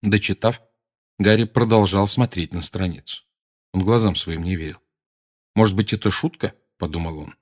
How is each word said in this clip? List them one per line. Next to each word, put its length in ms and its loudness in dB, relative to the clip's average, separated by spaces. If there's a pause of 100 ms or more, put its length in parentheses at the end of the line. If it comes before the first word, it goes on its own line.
Дочитав, 600 0 (560)
Гарри 260 4
продолжал 600 2
смотреть 480 -2
на 80 -6
страницу. 600 -6 (500)
Он 100 0
глазам 320 2
своим 300 -6
не 100 -2
верил. 240 -10 (800)
«Может 180 4
быть, 180 0
это 180 0
шутка?» — 440 -4 (240)
подумал 400 -6
он. 240 -16